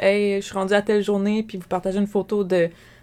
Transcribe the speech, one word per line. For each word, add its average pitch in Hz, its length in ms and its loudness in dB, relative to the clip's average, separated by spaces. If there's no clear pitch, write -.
Hey, 202 360 2
je 196 60 -10
suis - 80 -14
rendue 190 200 0
à 202 80 4
telle 208 200 2
journée », 208 460 0
puis 190 100 -10
vous 175 80 -14
partagez 185 320 -2
une 202 80 0
photo 202 380 -2
de 180 240 2